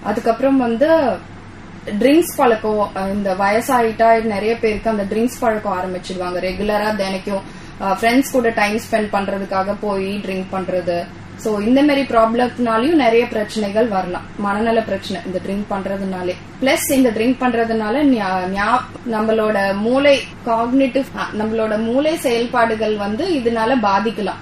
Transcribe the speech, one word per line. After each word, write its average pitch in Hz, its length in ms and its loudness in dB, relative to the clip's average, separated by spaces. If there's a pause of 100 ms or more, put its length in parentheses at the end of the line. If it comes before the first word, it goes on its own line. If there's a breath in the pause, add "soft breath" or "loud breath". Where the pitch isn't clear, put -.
அதுக்கப்புறம் 233 540 2
வந்து 247 600 2 (680)
ட்ரிங்க்ஸ் 269 500 4
பழக்கம், 214 600 2
அஹ், 190 160 -4
இந்த 196 220 -2
வயசாயிட்டா 226 880 2
நிறைய 220 360 0
பேருக்கு 214 320 0
அந்த 208 140 0
ட்ரிங்க்ஸ் 214 360 -2
பழக்கம் 214 340 0
ஆரம்பிச்சிடுவாங்க. 180 680 -4
ரெகுலரா 208 560 -2
தினைக்கும், 190 460 -4 (400 loud breath)
அஹ், 196 180 0
ஃப்ரெண்ட்ஸ் 240 320 2
கூட 240 180 2
டைம் 208 300 0 (120)
ஸ்பெண்ட் 208 220 0
பண்றதுக்காக 196 680 -2
போய் 196 360 -2
ட்ரிங்க் 190 340 -4
பண்றது. 180 540 -2 (320)
So, 214 240 -2
இந்த 254 220 4
மாதிரி 277 180 4
ப்ராப்ளம்னாலயும் 233 960 2
நிறைய 233 320 4
பிரச்சனைகள் 214 600 -2
வரலாம், 185 340 -4 (160)
மனநல 214 440 0
பிரச்சனை 196 440 -4
இந்த 185 220 -4
ட்ரிங்க் 202 260 -4
பண்றதுனாலே. 190 600 -4 (260)
பிளஸ் 302 300 0
இந்த 262 180 6
ட்ரிங்க் 220 300 2
பண்றதுனால 226 640 0
ஞா-, 190 560 2
ஞா-, 208 220 2 (300)
நம்மளோட 214 680 0
மூளை 262 420 4 (260)
காக்னிட்டிவ், 247 580 2 (140)
அ, 196 60 -4 (140)
நம்மளோட 220 460 -2
மூளை 277 320 2
செயல்பாடுகள் 226 840 0
வந்து 214 320 -2
இதனால 233 520 0
பாதிக்கலாம். 202 600 0